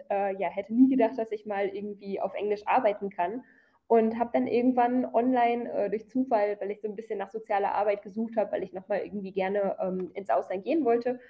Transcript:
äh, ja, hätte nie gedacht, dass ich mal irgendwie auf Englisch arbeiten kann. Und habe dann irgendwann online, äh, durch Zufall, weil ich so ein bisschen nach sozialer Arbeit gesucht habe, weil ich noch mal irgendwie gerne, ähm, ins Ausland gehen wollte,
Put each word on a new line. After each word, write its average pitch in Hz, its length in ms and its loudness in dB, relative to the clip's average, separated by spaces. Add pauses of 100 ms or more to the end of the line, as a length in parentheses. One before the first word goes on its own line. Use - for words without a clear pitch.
(100)
äh, 196 280 0
ja, 175 120 -2
hätte 202 240 -6
nie 262 160 8
gedacht, 226 260 2
dass 226 160 -4
ich 214 140 -10
mal 202 220 -2
irgendwie 202 520 -8
auf 190 140 -4
Englisch 208 320 -2
arbeiten 262 420 2
kann. 196 340 -4 (480)
Und 226 280 6
habe 247 160 0
dann 254 120 2
irgendwann 247 600 2
online, 240 640 2
äh, 196 160 0
durch 220 220 -6
Zufall, 214 500 0
weil 196 100 -4
ich 202 120 -8
so 214 60 -6
ein 208 60 -8
bisschen 214 240 -8
nach 196 120 -6
sozialer 202 420 -2
Arbeit 202 300 0
gesucht 220 340 -6
habe, 202 160 0
weil 180 100 -2
ich 190 120 -10
noch 190 120 -12
mal 202 120 -2
irgendwie 190 340 -8
gerne, 190 480 0
ähm, 185 320 -4
ins 196 160 -10
Ausland 190 360 -2
gehen 285 200 0
wollte, 240 340 0 (120)